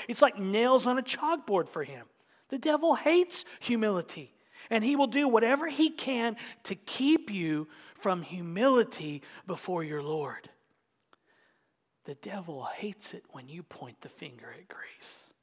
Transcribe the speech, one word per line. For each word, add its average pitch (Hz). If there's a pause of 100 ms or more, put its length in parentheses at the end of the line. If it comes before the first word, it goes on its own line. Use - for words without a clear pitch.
It's -
like 226
nails 226
on 247
a 254
chalkboard 269
for 151
him. 131 (440)
The 277
devil 302
hates 349 (160)
humility, 202 (360)
and 226
he 277
will 277
do 277
whatever 247
he 302
can 233 (300)
to 196
keep 285
you 156 (260)
from 180
humility 175 (240)
before 175
your 151
Lord. 147 (1600)
The 139
devil 170 (120)
hates -
it -
when 127
you 165
point -
the 139
finger 127
at -
grace. - (100)